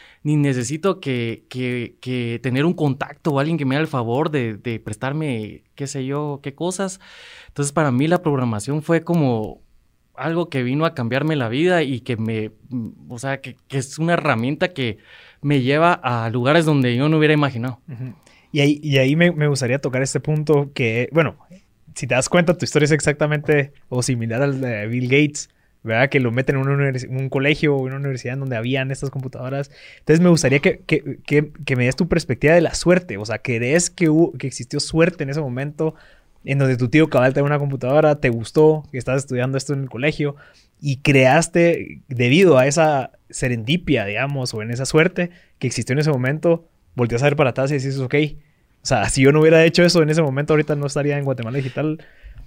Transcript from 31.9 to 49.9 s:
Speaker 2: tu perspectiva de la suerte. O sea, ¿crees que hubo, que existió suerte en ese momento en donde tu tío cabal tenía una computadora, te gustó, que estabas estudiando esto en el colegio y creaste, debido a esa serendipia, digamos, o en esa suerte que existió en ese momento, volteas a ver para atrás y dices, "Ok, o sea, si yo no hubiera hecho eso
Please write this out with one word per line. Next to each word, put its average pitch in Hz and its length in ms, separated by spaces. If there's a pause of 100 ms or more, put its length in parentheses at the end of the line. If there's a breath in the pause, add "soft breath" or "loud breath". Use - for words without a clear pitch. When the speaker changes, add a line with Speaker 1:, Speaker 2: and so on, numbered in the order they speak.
Speaker 2:
tu 175 100
perspectiva 156 460
de 175 80
la - 120
suerte. 175 440
O 104 80
sea, 107 140
¿crees 127 500
que - 180
hubo, 156 240
que 131 160
existió 131 320
suerte 165 440
en 135 80
ese 151 100
momento 147 520 (520 soft breath)
en 139 140
donde 131 180
tu 123 100
tío 156 220
cabal 135 240
tenía 143 140
una 147 120
computadora, 143 640
te 135 80
gustó, 156 600
que 131 80
estabas 131 240
estudiando 131 340
esto 143 160
en 139 80
el 135 80
colegio 143 460 (440 soft breath)
y 143 180
creaste, 170 1120
debido 135 500
a 127 100
esa 143 440 (180)
serendipia, 123 760
digamos, 127 480
o 110 80
en 113 100
esa 123 140
suerte 175 460 (280 soft breath)
que 131 80
existió 120 260
en 139 60
ese 151 120
momento, 151 560 (280)
volteas 117 280
a - 20
ver 143 100
para 139 140
atrás 135 220
y 151 40
dices, 135 240
"Ok, 127 160
o - 720
sea, 107 220
si - 140
yo 135 80
no 151 100
hubiera 160 240
hecho 170 180
eso 170 200